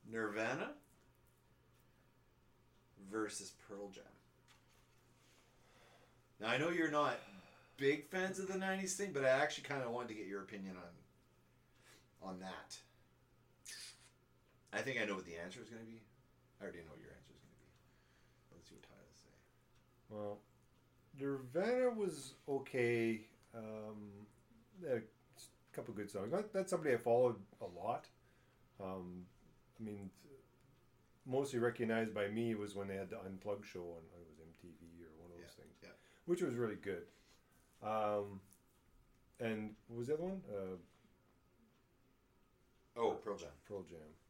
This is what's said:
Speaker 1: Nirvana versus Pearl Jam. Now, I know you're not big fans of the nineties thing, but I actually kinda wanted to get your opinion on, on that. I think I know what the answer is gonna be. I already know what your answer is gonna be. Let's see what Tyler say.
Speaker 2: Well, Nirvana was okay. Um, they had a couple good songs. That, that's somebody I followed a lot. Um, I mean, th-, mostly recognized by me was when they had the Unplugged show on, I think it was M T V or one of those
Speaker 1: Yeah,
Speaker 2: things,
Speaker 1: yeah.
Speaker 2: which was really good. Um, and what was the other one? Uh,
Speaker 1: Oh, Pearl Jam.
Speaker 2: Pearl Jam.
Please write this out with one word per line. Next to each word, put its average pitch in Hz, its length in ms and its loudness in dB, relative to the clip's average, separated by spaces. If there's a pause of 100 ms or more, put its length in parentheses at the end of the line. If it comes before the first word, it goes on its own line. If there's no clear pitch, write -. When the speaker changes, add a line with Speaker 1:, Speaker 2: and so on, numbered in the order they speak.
Speaker 1:
Nirvana 113 600 0 (2500)
versus 104 400 -2 (160)
Pearl 101 220 -8
Jam. - 140 -16 (2250)
Now, 107 80 -2
I 123 100 6
know 160 120 6
you're 165 220 6
not 143 260 6 (600)
big 143 320 6
fans 185 300 0
of 190 80 -2
the 190 100 0
nineties 190 380 2
thing, 196 180 0
but 135 120 4
I 131 40 10
actually 143 380 4
kinda 135 220 0
wanted 117 200 -2
to 107 60 -6
get 104 120 -6
your 98 140 -2
opinion 95 340 -8 (1500)
on, 95 80 -8
on 92 100 -6
that. 90 380 -10 (2000)
I 104 80 0
think 123 200 0
I 110 40 4
know 101 100 2
what 90 100 -6
the 85 120 -8
answer 95 240 -8
is 107 80 -14
gonna 113 140 -10
be. 113 180 -14 (580)
I 101 40 -10
already 90 160 -8
know 80 120 -14
what - 80 -16
your - 120 -16
answer - 220 -20
is - 80 -20
gonna - 180 -20
be. - 960 -20
Let's - 140 -20
see - 60 -18
what - 80 -20
Tyler - 300 -20
say. - 160 -20 (800)
Speaker 2:
Well, 104 300 -2 (800)
Nirvana 147 680 2
was 180 440 -2 (140)
okay. 120 760 4 (340)
Um, 107 720 -8 (540)
they 156 80 -6
had 123 120 6
a - 720 -20
couple 120 180 -6
good 101 180 -4
songs. 101 200 -2
That, 208 220 0
that's 190 160 0
somebody 160 240 4
I 117 40 8
followed 120 400 8 (240)
a 110 40 -6 (140)
lot. 104 260 0 (720)
Um, 90 460 -6 (540)
I 113 40 -8
mean, 101 280 -8 (120)
th-, 143 160 -20 (840)
mostly 131 320 2
recognized 113 560 2
by 101 140 2
me 113 260 2
was 104 220 -2
when 98 120 -2
they 98 80 -4
had 95 140 -4
the 110 100 -8
Unplugged 101 460 -4
show - 160 -8
on, 85 200 -8 (120)
I 87 40 -18
think 85 120 -16
it 78 80 -20
was - 40 -20
M 82 200 -18
T 87 60 -16 (120)
V 85 260 -16
or 80 40 -18 (140)
one 87 80 -16
of 85 60 -14
those - 200 -16
Speaker 1:
Yeah, 80 60 -20
Speaker 2:
things, - 180 -20
Speaker 1:
yeah. - 80 -16 (360)
Speaker 2:
which 175 180 4
was 131 120 2
really 113 200 2
good. 92 280 -4 (800)
Um, 104 580 2 (1000)
and 107 340 -2 (140)
what 117 120 -6
was 120 80 -2
the 151 80 2
other 165 80 -2
one? 190 180 -2 (100)
Uh, 95 260 -2 (2250)
Speaker 1:
Oh, 110 120 6 (120)
Pearl 101 140 -2
Jam. 82 120 -10 (180)
Speaker 2:
Pearl 98 160 -6
Jam. 82 160 -12 (300)